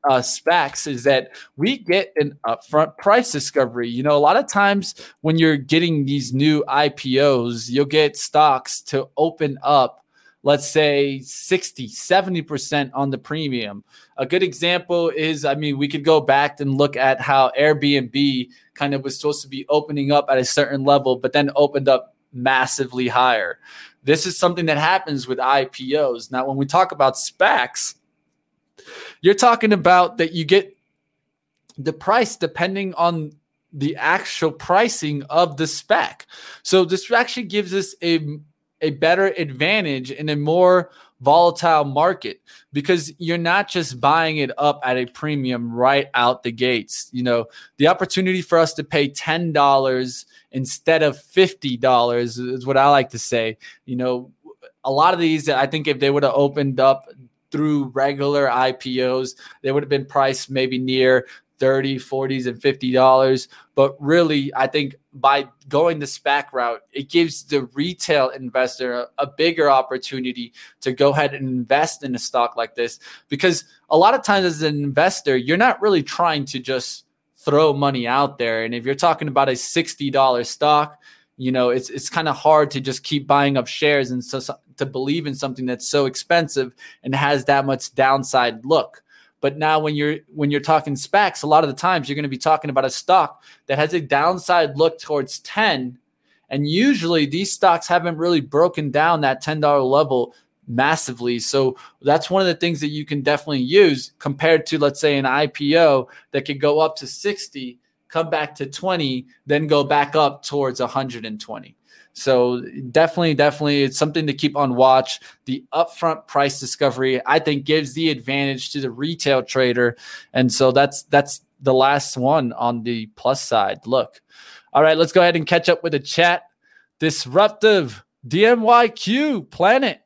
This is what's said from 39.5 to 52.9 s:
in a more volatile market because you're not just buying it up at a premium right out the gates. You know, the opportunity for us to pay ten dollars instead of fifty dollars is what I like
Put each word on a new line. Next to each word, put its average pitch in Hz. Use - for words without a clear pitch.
in 151
a 147
more 175
volatile 165
market 143
because 151
you're 170
not 175
just 151
buying 156
it 139
up 147
at 127
a 127
premium 127
right 135
out 123
the 120
gates. 120
You 127
know, 117
the 143
opportunity 185
for 175
us 160
to 156
pay 143
ten 165
dollars 135
instead 156
of 143
fifty 165
dollars 120
is 127
what 135
I 139
like 139